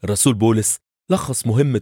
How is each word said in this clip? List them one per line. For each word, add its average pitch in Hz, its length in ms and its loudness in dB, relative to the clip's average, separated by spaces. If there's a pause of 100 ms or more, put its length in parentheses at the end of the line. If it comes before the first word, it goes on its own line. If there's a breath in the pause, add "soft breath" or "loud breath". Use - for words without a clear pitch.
الرسول 104 300 0
بولس 110 440 0 (340)
لخص 135 360 -4
مهمة 123 340 2